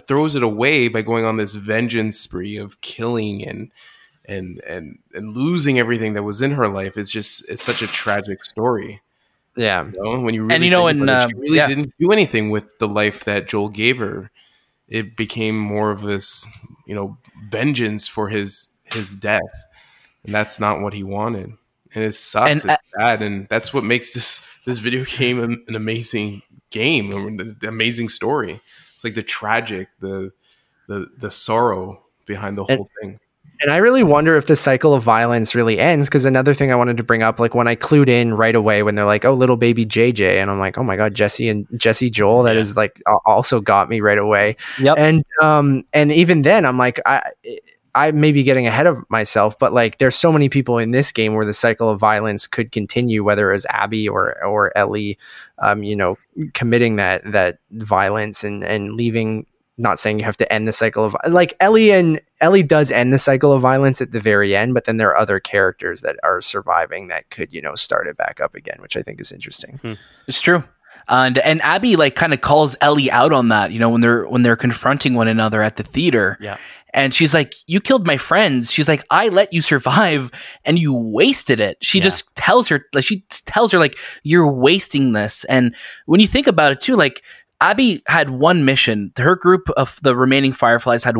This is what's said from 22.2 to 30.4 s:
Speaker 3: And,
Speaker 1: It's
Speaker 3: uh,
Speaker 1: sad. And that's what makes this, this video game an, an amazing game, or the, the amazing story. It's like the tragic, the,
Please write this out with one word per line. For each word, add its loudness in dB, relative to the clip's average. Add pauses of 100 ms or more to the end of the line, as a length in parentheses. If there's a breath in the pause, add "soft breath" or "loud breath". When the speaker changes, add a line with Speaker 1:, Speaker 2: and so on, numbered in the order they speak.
Speaker 3:
And, 2
Speaker 1:
It's -14
Speaker 3:
uh, 2 (220)
Speaker 1:
sad. 0
And -8
that's -4
what -2
makes -2
this, -2 (160)
this -6
video -4
game -4
an, -6
an -10
amazing -6 (300)
game, -2
or -8
the, -14
the -8
amazing -4
story. -6 (320 soft breath)
It's -20
like -8
the -8
tragic, -6 (100)
the, -10 (540)